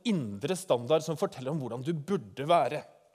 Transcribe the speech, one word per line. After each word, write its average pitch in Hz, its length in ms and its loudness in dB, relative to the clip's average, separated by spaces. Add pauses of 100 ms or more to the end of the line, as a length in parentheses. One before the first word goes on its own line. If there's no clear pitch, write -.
indre 143 500 0
standard 143 460 2
som 160 120 -4
forteller 131 360 -4
om 151 100 -2
hvordan 120 220 -6
du 170 120 0
burde 139 520 -4
være. 147 340 4 (320)